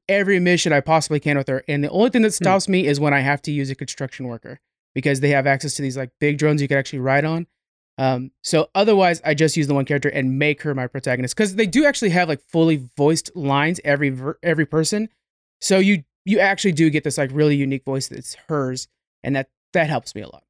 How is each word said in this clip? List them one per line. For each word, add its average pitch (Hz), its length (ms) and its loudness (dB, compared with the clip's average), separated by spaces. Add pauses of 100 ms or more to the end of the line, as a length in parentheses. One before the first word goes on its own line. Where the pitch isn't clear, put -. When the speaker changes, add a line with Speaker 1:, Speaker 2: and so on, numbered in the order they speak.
Speaker 1:
every 196 300 2
mission 175 340 2
I 143 80 4
possibly 156 380 0
can 147 180 0
with 135 120 -2
her, 131 180 -4
and 147 160 -2
the 147 60 -4
only 220 200 2
thing 240 140 2
that 214 60 4
Speaker 2:
Hmm. - 140 -4
Speaker 1:
stops 190 240 2
me 185 200 2
is 143 120 0
when 147 140 2
I 139 60 2
have 139 240 0
to 151 80 -6
use 139 180 -4
a 135 60 -8
construction 131 520 -10
worker, 120 320 -16 (360)
because 139 260 0
they 147 80 2
have 139 180 2
access 139 280 0
to 151 80 -8
these, 131 120 -6
like, 131 140 -8 (100)
big 147 200 2
drones 147 240 2
you 139 40 0
can 139 100 0
actually 135 220 -4
ride 135 260 2
on. 165 200 -4 (540)
Um, 131 320 -2 (100)
so - 320 0
otherwise, 190 500 2
I 151 120 0
just 151 200 2
use 147 120 0
the 143 80 0
one 135 100 0
character 143 240 -2
and 135 300 -2
make 147 240 0
her 147 100 -4
my 127 140 -4
protagonist, 127 480 -4
'cause 196 200 -2
they 220 120 2
do 269 180 2
actually 254 240 0
have, 175 180 2
like, 147 140 -4
fully 165 360 2 (200)
voiced 156 380 2
lines, 147 500 0
every 143 240 0
ver-, 131 320 -8
every 160 240 0
person. 208 440 -2 (520)
So 190 160 2
you, 190 260 4 (220)
you 190 140 2
actually 196 320 2
do 156 180 4
get 147 140 0
this, 147 160 -4
like, 135 120 -2
really 147 240 2
unique 135 300 -2
voice 135 220 -4
that's - 260 -14 (140)
hers, 131 400 -4 (360)
and 135 120 -2
that, 135 160 -4 (220)
that 165 140 2
helps 139 280 -6
me 104 60 -10
a 82 60 -16
lot. - 220 -20